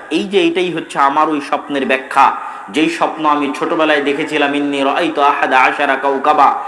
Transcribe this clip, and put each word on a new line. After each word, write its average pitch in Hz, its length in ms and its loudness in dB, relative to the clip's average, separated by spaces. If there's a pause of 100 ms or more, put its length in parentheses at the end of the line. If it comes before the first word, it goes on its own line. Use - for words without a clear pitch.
(100)
এই 170 140 -2
যে 190 220 0
এটাই 175 240 0
হচ্ছে 156 280 -6
আমার 147 300 2
ওই 151 120 -2
স্বপ্নের 139 460 -4
ব্যাখ্যা, 131 400 2 (440)
যেই 156 200 0
স্বপ্ন 156 360 -2
আমি 147 320 0
ছোটবেলায় 156 440 0
দেখেছিলাম, 143 520 -2
ইন্নী 143 280 -2
রাআইতু 147 400 0
আহাদা 143 360 2
আশারা 139 380 2
কাওকাবা, 139 520 2 (200)